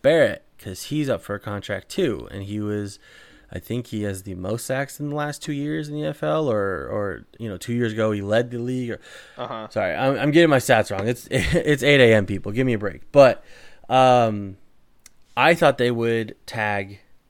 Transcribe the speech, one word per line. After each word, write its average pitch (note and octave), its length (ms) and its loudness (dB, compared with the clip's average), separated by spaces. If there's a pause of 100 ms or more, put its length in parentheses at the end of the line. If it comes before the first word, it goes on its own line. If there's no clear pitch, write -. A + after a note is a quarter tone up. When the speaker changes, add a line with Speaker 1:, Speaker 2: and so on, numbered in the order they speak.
Speaker 1:
Barrett C#3+ 400 4 (160)
'cause - 260 -12
he's D3 240 -4
up G#2+ 140 -4
for G2+ 140 -8
a - 40 -12
contract G2+ 480 -8
too. G#2+ 440 -4
And G2 100 -10
he G2+ 160 -8
was, G#2 400 -6 (540)
I F#2 80 -10
think A#2+ 280 -8
he G#2+ 140 -6
has F#2+ 220 -6
the G2 100 -10
most F#2 320 -6
sacks C3+ 320 -6
in D3 120 -8
the C#3+ 40 -8
last D3 260 -6
two D#3 120 -8
years D3+ 360 -6
in D3 60 -10
the D3+ 80 -6
N D3+ 80 -4
F D3+ 140 -8
L, D3+ 260 -2
or, G#2+ 80 0 (320)
or, G2+ 360 -6 (120)
you A2+ 100 -10
know, F#2 100 -10
two - 160 -6
years A#2 180 -2
ago A2 180 0
he G#2 120 -4
led A2+ 280 -2
the A#2+ 80 -8
league. B2 320 -6
Or, - 100 -10 (380)
Speaker 2:
Uh-huh. A2+ 300 -10
Speaker 1:
sorry, F#2 260 -2
I'm, C3 240 0
I'm C#3+ 140 0
getting E3 180 6
my C3+ 80 6
stats A#2 320 2
wrong. G2 160 -4
It's, B2 220 -6
<laughs> - 20 -16
it's C3 540 0
eight C#3+ 160 6
A A#2 120 8
M, G#2 140 4
people. G2+ 240 -6
Give B2+ 160 0
me B2+ 60 2
a A2 60 0
break. G2 240 -8 (100)
But, C3+ 320 6 (420)
um, A#2 680 4 (800)
I D3+ 180 6
thought C#3+ 220 4
they B2 140 2
would A#2 460 -2 (100)
tag G2+ 540 -6 (300)